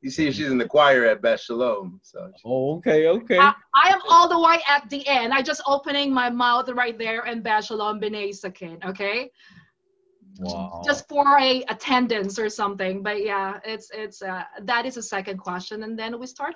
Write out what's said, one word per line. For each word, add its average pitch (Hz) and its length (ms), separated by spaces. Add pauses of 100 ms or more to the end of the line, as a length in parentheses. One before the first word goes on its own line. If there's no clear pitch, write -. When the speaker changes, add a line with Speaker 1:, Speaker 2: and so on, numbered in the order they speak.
Speaker 1:
you 135 80
see, 151 220
she's 135 180
in 127 80
the 113 100
choir 139 380
at 107 160
Beth 113 180
Shalom. 107 640
So 92 340
she - 80
Speaker 2:
Oh, 131 320
okay, 160 320
okay. 233 300
Speaker 3:
I, - 160 (200)
I 311 140
am 381 180
all 339 220
the 349 100
way 330 200 (100)
at 285 220
the 277 180
end. 247 240
I 269 80
just 294 260
opening 277 460
my 247 160
mouth 240 400
right 240 300
there 226 280
and 233 160
Beth 214 220
Shalom 214 380
B'nai 208 340
Sakin, 180 480
okay? 202 460 (1080)
Speaker 2:
Wow. 185 460
Speaker 3:
just 285 240
for 285 300
a 262 300
attendance 220 720
or 214 100
something. 196 540
But 208 220
yeah, 196 400
it's, 220 280
it's, 214 300
uh, 185 220 (180)
that 240 240
is 254 100
a 226 60
second 196 360
question. 185 460
And 220 140
then 226 200
we 254 80
start 294 300